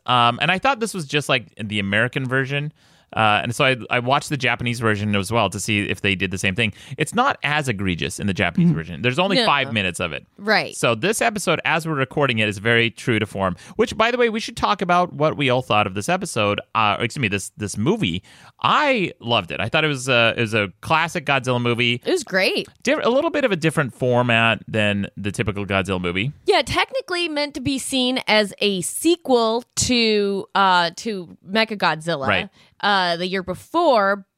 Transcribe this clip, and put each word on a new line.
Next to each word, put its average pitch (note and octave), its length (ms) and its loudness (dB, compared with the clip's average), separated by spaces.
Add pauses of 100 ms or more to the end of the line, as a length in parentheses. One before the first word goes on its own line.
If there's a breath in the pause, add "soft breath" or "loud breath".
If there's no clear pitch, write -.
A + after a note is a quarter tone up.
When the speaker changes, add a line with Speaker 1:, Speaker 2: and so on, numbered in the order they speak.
Speaker 1:
Um, A#2+ 360 4
and D#3+ 100 0
I F#3 80 0
thought C4 200 0
this A3 140 -4
was E3+ 120 -6
just C#3+ 240 -2
like B2+ 280 -2
the G#2+ 220 -4
American A2 480 0
version. C3+ 460 -4 (400 soft breath)
Uh, G#2+ 300 2
and A#2 100 -4
so D3 120 0
I, C3 100 2 (140)
I B2 100 0
watched B2+ 300 0
the D3+ 80 -4
Japanese A#2+ 420 -2
version G#2+ 380 0
as G2 160 -4
well A2 160 2
to G2 100 -8
see G#2 220 0
if - 180 -4
they G2 160 0
did F#2 160 -2
the F#2+ 60 -4
same F#2+ 180 0
thing. A2+ 160 0 (260 loud breath)
It's - 160 -2
not B3+ 300 0
as B3 240 0
egregious - 540 -2
in G2 60 -2
the G2 60 0
Japanese G2+ 360 2
Speaker 2:
Mm-hmm. D#3 80 2
Speaker 1:
version. E2 240 -8
There's B2 180 0
only F#3+ 160 2
Speaker 3:
No. A#3 100 2
Speaker 1:
five C#3 280 2
minutes F#2+ 260 -2
of E2+ 140 -2
it. C#2 120 -10 (120)
Speaker 3:
Right. F3+ 400 -2
Speaker 1:
So A#2+ 180 2
this F3 260 -2
episode, G#3 440 0
as D#3+ 200 0
we're D#3+ 100 -4
recording C3+ 440 0
it, G#2+ 80 2
is G2 120 -2
very A#2 300 4
true A2+ 300 -2
to G#2 60 -2
form. F#2+ 320 -2 (180 loud breath)
Which, - 220 0
by A3+ 140 2
the B3 60 -2
way, A#3+ 120 4
we A3 100 -4
should A#3 160 -10
talk - 260 0
about F3+ 300 2
what C#3+ 240 0
we C#3+ 140 0
all B2 120 2
thought G#2 260 2
of F#2+ 60 -8
this G2 140 -6
episode. A#2+ 540 0 (120)
Uh, G#2+ 280 2
excuse A#2+ 200 -4
me, A#2+ 60 0
this, G2 300 -4
this G2+ 200 -6
movie. A2+ 460 0 (400 loud breath)
I A#3+ 560 2
loved A2+ 320 0
it. C2+ 80 -6
I F#2+ 80 -2
thought D#3 160 2
it D#3 60 2
was C3 180 -4
a, A#2 300 4
it A#2 40 2
was A2 120 -2
a G#2 260 2
classic E3 460 0
Godzilla B2+ 360 0
movie. A#2+ 440 0
Speaker 3:
It B3+ 60 0
was E4+ 120 0
great. G3+ 460 -2 (140)
Speaker 1:
Diff-, C#4+ 200 2
a - 60 2
little C4+ 220 2
bit F#4+ 120 -2
of B3 80 2
a F#3+ 60 -2
different D3 360 -2
format A#2+ 760 2
than G#2 380 0 (100)
the G2+ 160 -4
typical G#2 320 -4
Godzilla F#2+ 340 0
movie. F2+ 320 -2 (140)
Speaker 3:
Yeah, F4+ 160 4
technically F4 680 -4
meant D4 280 -4
to D4+ 60 -8
be C4+ 160 -2
seen B3+ 480 -2
as G#3 340 2
a G3+ 200 0
sequel A#3+ 840 0 (100)
to, G#3+ 680 2 (100)
uh, F3+ 400 4
to G3 400 -8 (100)
Mechagodzilla, E3+ 840 -2
Speaker 1:
Right. G2 220 0 (320 soft breath)
Speaker 3:
uh, F#3 360 2
the F3 100 -4
year F#3+ 140 -4
before, G3+ 840 2 (100)